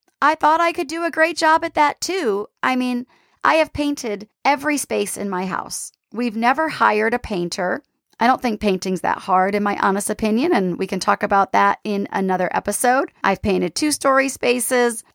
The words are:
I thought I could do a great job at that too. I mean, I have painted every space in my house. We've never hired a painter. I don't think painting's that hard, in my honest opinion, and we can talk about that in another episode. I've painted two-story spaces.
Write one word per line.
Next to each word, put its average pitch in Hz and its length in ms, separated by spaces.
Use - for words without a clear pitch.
I 294 140
thought 311 260
I 339 120
could 311 160
do 330 160
a 330 60
great 330 260
job 320 280
at 330 100
that - 260
too. 240 480
I 254 140
mean, 247 300
I 285 100
have 311 180
painted 262 560
every 285 320
space 208 400
in 202 140
my 185 160
house. - 460
We've 220 240
never 262 320
hired 220 460
a 240 40
painter. 190 600
I 226 80
don't 262 140
think 226 200
painting's 190 420
that - 160
hard, 190 360
in 208 80
my 202 140
honest 202 340
opinion, 220 420
and 185 260
we 190 80
can 190 120
talk 202 240
about 202 300
that 202 320
in 202 260
another 185 400
episode. 247 640
I've 196 200
painted 180 320
two-story 269 560
spaces. 247 760